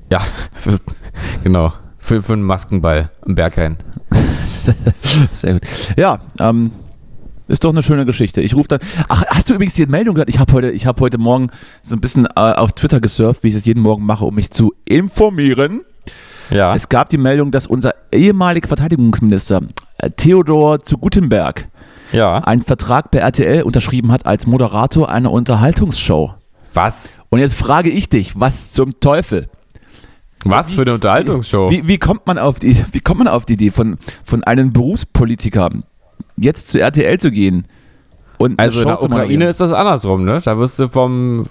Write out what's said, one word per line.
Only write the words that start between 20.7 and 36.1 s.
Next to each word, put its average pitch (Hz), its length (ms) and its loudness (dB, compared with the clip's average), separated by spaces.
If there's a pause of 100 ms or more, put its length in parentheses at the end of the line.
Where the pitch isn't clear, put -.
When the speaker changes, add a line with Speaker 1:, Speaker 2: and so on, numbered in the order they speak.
Speaker 2:
zu - 180 -4
Guttenberg 107 680 0 (440)
Speaker 1:
Ja. 104 280 2
Speaker 2:
einen 117 240 2
Vertrag 123 480 -2
bei 139 80 2
R 117 120 0
T 131 120 0
L 123 200 2
unterschrieben 120 480 0
hat 127 140 0
als 104 220 -2
Moderator 120 640 0
einer 117 220 0
Unterhaltungsshow. 120 1000 0 (400)
Speaker 1:
Was? - 460 -4 (100)
Speaker 2:
Und 117 100 2
jetzt 139 160 0
frage 165 340 0
ich 190 200 -2
dich, 101 300 -2
was 127 320 -2
zum 135 280 -2
Teufel? 139 480 0 (960)
Speaker 1:
Was 135 260 2
Speaker 2:
Wie, 196 40 -8
Speaker 1:
für 135 80 2
eine 123 100 0
Unterhaltungsshow? 110 760 0
Speaker 2:
wie, 165 180 0
wie 190 100 2
kommt - 280 0
man 180 120 0
auf 135 220 -2
die, 123 240 4 (100)
wie - 80 -4
kommt 180 180 0
man 247 80 4
auf 117 180 0
die 120 80 0
Idee 104 180 2
von, 110 260 -2 (260)
von - 200 -2
einem 135 280 2
Berufspolitiker, 117 1000 0 (680)